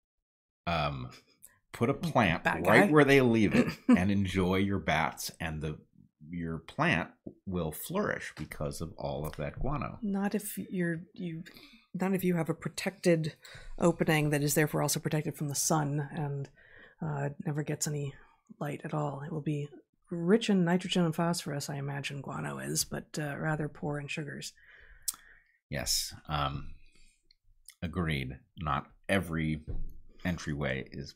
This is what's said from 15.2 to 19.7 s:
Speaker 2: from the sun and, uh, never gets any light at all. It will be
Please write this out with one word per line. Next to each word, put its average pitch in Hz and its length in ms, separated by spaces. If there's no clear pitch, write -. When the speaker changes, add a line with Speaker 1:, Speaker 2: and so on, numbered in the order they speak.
Speaker 2:
from 147 140
the 139 60
sun 147 560
and, 143 380
uh, 143 280
never 151 160
gets 147 260
any 143 280
light 143 260
at 156 80
all. 143 280
It 151 100
will 151 100
be 147 260